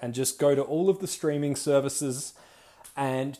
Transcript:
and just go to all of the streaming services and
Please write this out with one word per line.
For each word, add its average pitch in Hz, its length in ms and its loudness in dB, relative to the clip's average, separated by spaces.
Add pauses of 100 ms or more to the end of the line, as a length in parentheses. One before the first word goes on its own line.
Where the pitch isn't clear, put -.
and 120 120 -6
just 131 260 -2
go 143 160 6
to 135 60 2
all 165 280 0
of 185 100 2
the 185 80 -6
streaming 147 500 -2
services 139 760 0 (640)
and 135 440 -2